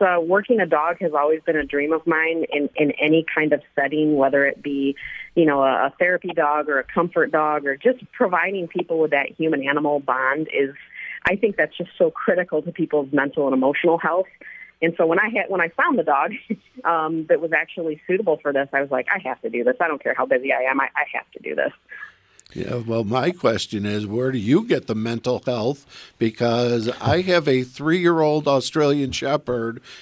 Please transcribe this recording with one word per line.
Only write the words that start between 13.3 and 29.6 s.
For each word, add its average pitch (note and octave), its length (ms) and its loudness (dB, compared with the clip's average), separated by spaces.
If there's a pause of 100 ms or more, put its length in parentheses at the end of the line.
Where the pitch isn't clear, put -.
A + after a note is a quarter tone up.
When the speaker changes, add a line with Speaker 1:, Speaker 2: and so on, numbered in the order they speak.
Speaker 1:
and C3 80 0
emotional C#3+ 460 2
health. F3+ 260 0 (560)
And E3+ 160 0
so F3 80 4
when E3+ 140 4
I G#3+ 100 2
had, G#3+ 200 -2
when F#3 120 0
I E3 80 0
found C#4 300 0
the - 40 2
dog, D3+ 280 2 (280)
<laughs> - 260 -20
um, D#3+ 420 0
that E3 120 4
was D#3+ 120 -4
actually D#3+ 560 -4
suitable F#3 340 0
for C#3+ 100 -2
this, C#3 220 0
I C#3 80 0
was C#3 80 -4
like, B2+ 240 -2
"I - 140 -2
have B2+ 160 -6
to A2+ 80 -6
do A#2+ 120 -2
this. B2+ 160 2
I F3 80 0
don't D3 140 -4
care B2 160 -2
how B2+ 80 0
busy C3 260 0
I B2+ 100 0 (100)
am. C3+ 100 0
I, C3 40 0 (100)
I D3 80 -2 (100)
have - 200 -10
to - 100 -18
do D2 100 -8
this." D2 180 -2 (840)
Speaker 2:
Yeah, - 220 -6
well, A2+ 280 -2
my B2+ 280 0
question A2 540 -2
is, G#2 220 -4
where B2+ 240 -2
do C3 60 -2
you C#3 280 2
get D3 220 -2
the A2 80 -4
mental A#2 500 -4
health? B2 400 -2 (340)
Because A#2 680 0 (140)
I D3 200 2
Speaker 1:
<laughs> F#3 100 0
Speaker 2:
have D#3 180 4
a C3 140 4
three-year-old D#3 840 2
Australian C#3+ 640 2
Shepherd, B2 720 -4 (200)